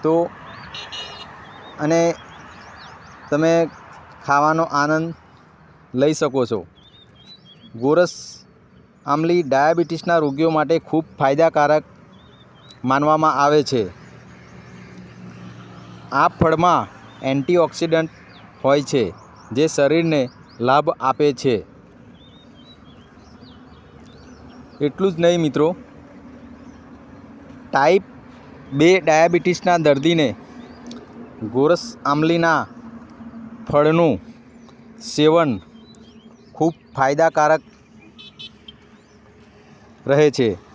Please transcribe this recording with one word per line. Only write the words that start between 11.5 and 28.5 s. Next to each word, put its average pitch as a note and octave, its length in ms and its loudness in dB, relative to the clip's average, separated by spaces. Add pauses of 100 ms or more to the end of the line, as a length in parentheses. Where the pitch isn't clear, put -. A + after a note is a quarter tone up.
માનવામાં D3+ 480 2
આવે C#3+ 300 2
છે. A2 260 -4 (2250)
આ C#3+ 160 2
ફળમાં D#3+ 600 0 (340)
એન્ટીઓક્સિડન્ટ D#3+ 880 -2 (540)
હોય C#3+ 180 2
છે, B2+ 320 -2 (380)
જે C#3 160 0
શરીરને D3+ 600 0 (300)
લાભ C#3 300 2 (100)
આપે C3+ 340 0
છે. A#2+ 320 -2 (3250)
એટલું F3+ 300 -2
જ D#3+ 80 -10
નહીં E3+ 220 2
મિત્રો, D#3 340 0 (2000)
ટાઈપ D#3+ 300 4 (680)